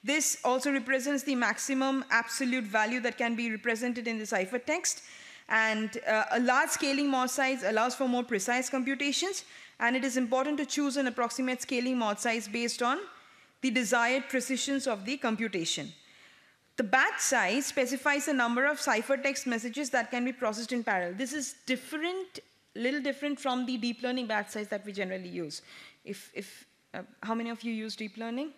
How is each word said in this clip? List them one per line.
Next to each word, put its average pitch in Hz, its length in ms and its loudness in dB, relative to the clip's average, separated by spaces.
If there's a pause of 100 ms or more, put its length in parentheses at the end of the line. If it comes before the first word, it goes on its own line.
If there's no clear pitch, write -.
This 285 420 2
also 254 280 2
represents 262 500 2
the 277 140 2
maximum 262 760 2
absolute 240 540 2
value 214 360 2
that 240 180 -2
can 233 180 0
be 233 140 -2
represented 226 580 -2
in 226 100 -2
the 214 60 -6
ciphertext. 240 800 0 (460)
And, 220 500 2 (100)
uh, 220 240 4
a 240 80 4
large 254 300 4
scaling 285 380 2
mode 254 220 2
size 262 320 0
allows 220 320 2
for 262 140 0
more 247 160 2
precise 247 440 0
computations, 277 760 0 (340)
and 240 160 2
it 262 100 0
is 247 120 0
important 262 420 2
to 294 80 0
choose 285 300 0
an 277 100 2
approximate 254 560 -2
scaling 247 360 0
mode 208 200 0
size 226 300 0
based 233 340 -2
on 254 160 2 (600)
the 262 100 2
desired 247 580 2
precisions 262 600 0
of 202 160 -2
the 262 120 -4
computation. 214 760 -2 (840)
The 262 60 0
batch 262 380 4
size 226 460 2
specifies 277 600 0
the 311 80 2
number 247 320 4
of 294 120 2
ciphertext 269 680 0
messages 240 440 -2
that 233 200 0
can 247 140 0
be 254 80 0
processed 226 400 -2
in 240 100 0
parallel. 180 320 0
This 247 180 -4
is 294 220 -6 (100)
different, 311 760 -4 (340)
little 254 260 0
different 277 380 -2
from 254 280 0
the 254 120 -2
deep 240 240 -2
learning 247 240 -2
batch 214 240 -2
size 214 180 -6
that 208 160 -4
we 208 80 -10
generally 185 360 -4
use. 175 340 -8 (420)
If, - 300 -12
if, - 320 -12 (260)
uh, - 100 -10 (200)
how 220 120 -2
many 233 160 -4
of 226 120 -8
you 233 100 -4
use 220 220 -6
deep 214 220 -10
learning? 233 420 -6